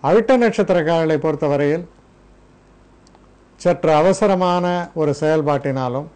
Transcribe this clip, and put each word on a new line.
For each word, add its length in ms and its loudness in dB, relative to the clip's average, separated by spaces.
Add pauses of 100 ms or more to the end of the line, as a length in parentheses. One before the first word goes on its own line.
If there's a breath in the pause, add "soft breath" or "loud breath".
அவிட்ட 340 4
நட்சத்திரக்காரர்களை 800 0
பொறுத்தவரையில் 600 -2 (1800)
சற்று 340 2
அவசரமான 680 2 (360)
ஒரு 200 0
செயல்பாட்டினாலும் 960 -2